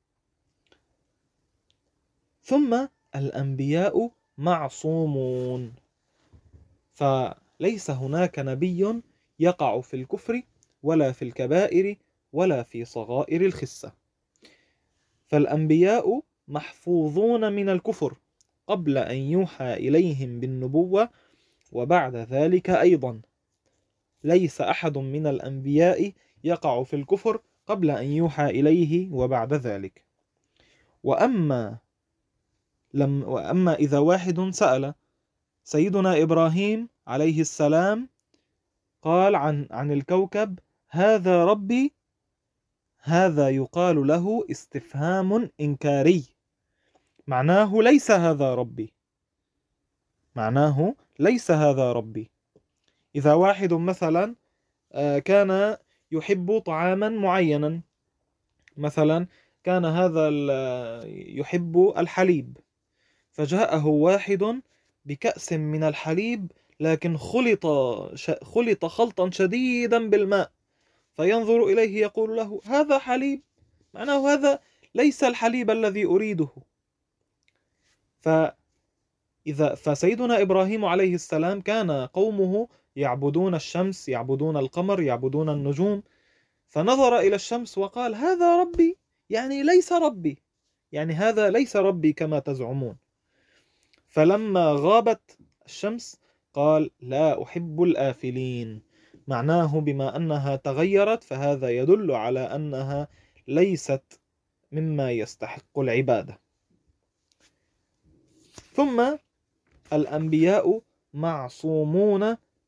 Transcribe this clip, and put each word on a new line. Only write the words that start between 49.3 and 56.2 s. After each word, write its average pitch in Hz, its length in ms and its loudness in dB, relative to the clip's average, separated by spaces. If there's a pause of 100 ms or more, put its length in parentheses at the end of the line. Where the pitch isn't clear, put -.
معناه: 143 600 2 (240)
"ليس 202 320 2
هذا 139 400 2
ربي". 113 380 -6 (840)
إذا 147 180 4
واحد 185 400 4
مثلا، 175 600 0 (560)
آه، 143 280 -2
كان 196 580 2 (340)
يحب 185 480 -2